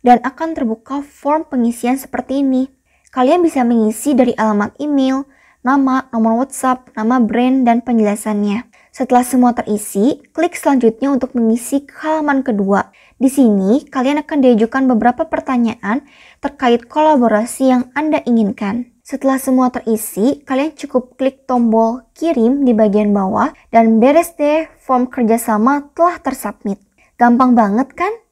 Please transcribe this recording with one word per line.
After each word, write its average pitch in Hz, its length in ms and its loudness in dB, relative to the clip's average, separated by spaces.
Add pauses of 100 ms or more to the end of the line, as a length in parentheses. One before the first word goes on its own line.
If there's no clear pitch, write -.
dan 240 160 6
akan 320 320 -6
terbuka 269 480 -6
form 294 480 -4
pengisian 240 480 -2
seperti 269 480 -6
ini. 262 240 0 (400)
Kalian 269 320 2
bisa 311 240 0
mengisi 233 480 0
dari 247 240 2
alamat 214 480 -2
email, 269 400 -2 (400)
nama, 262 480 0
nomor 226 320 0
WhatsApp, - 480 -6
nama 233 320 0
brand, 254 400 0
dan 233 240 2
penjelasannya. 208 800 -2 (240)
Setelah 247 320 0
semua 247 320 2
terisi, 208 680 -2 (140)
klik 339 240 -4
selanjutnya 254 480 0
untuk 262 320 -2
mengisi 233 480 -2
ke - 160 -20
halaman 294 400 -2
kedua. 202 480 -2 (240)
Di 262 160 0
sini, 214 560 2
kalian 277 320 -2
akan 294 240 -2
diajukan 240 480 2
beberapa 247 400 0
pertanyaan 247 720 -4 (400)
terkait 247 480 -2
kolaborasi 262 800 2
yang 247 120 0 (120)
Anda 302 320 -2
inginkan. 226 640 -2 (120)
Setelah 269 320 -4
semua 262 320 0
terisi, 240 800 -4
kalian 285 320 -4
cukup 254 400 -6
klik 262 240 -4
tombol 226 720 0
kirim 277 480 0
di 247 80 2
bagian 208 400 2
bawah 202 400 -2 (160)
dan 226 320 4
beres 285 400 2
deh, 302 300 0 (100)
form 247 320 -2
kerjasama 233 800 0
telah 339 320 -2
tersubmit. 208 560 -8 (400)
Gampang 240 320 4
banget 226 400 2
kan? 392 220 -4 (180)